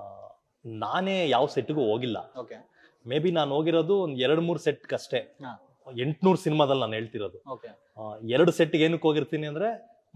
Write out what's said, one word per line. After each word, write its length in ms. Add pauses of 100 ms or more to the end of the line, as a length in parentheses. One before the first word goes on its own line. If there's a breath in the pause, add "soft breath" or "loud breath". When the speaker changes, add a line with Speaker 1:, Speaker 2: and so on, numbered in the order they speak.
(680)
Speaker 1:
ನಾನೇ 640
ಯಾವ 180
ಸೆಟ್‌ಗೂ 380
ಹೋಗಿಲ್ಲ. 540
Speaker 2:
ಓಕೆ. 320 (380 soft breath)
Speaker 1:
Maybe 220
ನಾನ್ 200
ಹೋಗಿರೋದು 500
ಒಂದ್ 200
ಎರಡ್ 200
ಮೂರ್ 200
ಸೆಟ್‌ಗಷ್ಟೇ. 580
Speaker 2:
ಹಾ. 600 (220)
Speaker 1:
ಎಂಟ್ನೂರು 380
ಸಿನಿಮಾದಲ್ಲಿ 420
ನಾನ್ 140
ಹೇಳ್ತಿರೋದು. 580
Speaker 2:
ಓಕೆ. 160
Speaker 1:
ಆ, 500 (100)
ಎರಡು 240
ಸೆಟ್‌ಗೆ 320
ಏನಕ್ಕೆ 240
ಹೋಗಿರ್ತೀನಿ 380
ಅಂದ್ರೆ, 540 (160)